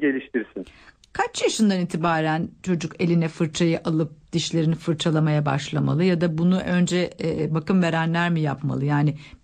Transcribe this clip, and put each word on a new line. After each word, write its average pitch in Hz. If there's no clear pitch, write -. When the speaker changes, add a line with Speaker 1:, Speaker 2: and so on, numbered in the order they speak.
Speaker 1:
geliştirsin. 127
Speaker 2:
Kaç -
yaşından 208
itibaren 160
çocuk 165
eline 170
fırçayı 165
alıp 160
dişlerini 165
fırçalamaya 156
başlamalı 139
ya 180
da 165
bunu 180
önce, 180
e, 156
bakım 180
verenler 165
mi 165
yapmalı? 139
Yani 147